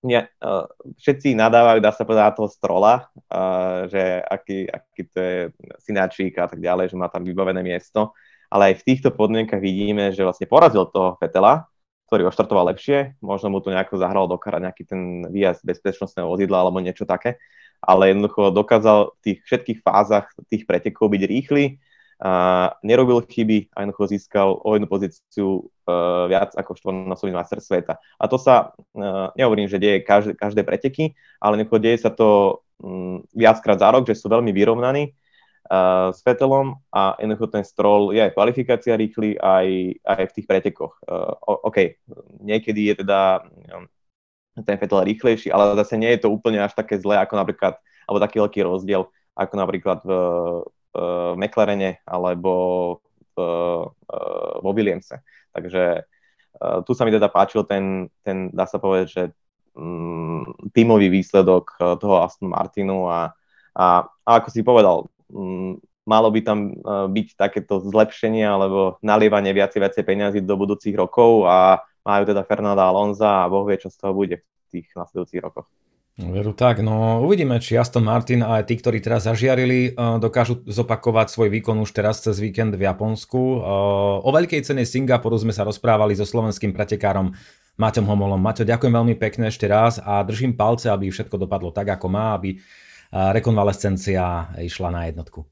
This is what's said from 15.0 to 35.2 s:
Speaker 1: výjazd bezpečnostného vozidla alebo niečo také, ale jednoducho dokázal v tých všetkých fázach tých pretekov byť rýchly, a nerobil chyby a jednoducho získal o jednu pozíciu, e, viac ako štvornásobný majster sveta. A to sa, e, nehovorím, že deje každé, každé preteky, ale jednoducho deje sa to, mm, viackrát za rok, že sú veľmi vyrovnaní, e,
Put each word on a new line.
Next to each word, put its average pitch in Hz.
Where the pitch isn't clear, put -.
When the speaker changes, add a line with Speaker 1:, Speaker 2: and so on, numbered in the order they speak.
Speaker 1:
výjazd 95
bezpečnostného 90
vozidla 92
alebo 92
niečo 92
také, 107
ale 95
jednoducho 101
dokázal 104
v -
tých 101
všetkých 123
fázach 101
tých 107
pretekov 107
byť 101
rýchly, 135
a 92
nerobil 123
chyby 110
a -
jednoducho 101
získal 98
o 107
jednu 104
pozíciu, 98
e, -
viac 95
ako 90
štvornásobný 92
majster 87
sveta. -
A -
to 131
sa, 127
e, 104
nehovorím, 107
že 95
deje 101
každé, 104
každé 104
preteky, 135
ale 104
jednoducho 110
deje 117
sa 110
to, 104
mm, 92
viackrát 110
za 101
rok, 127
že 110
sú -
veľmi 113
vyrovnaní, 123
e, -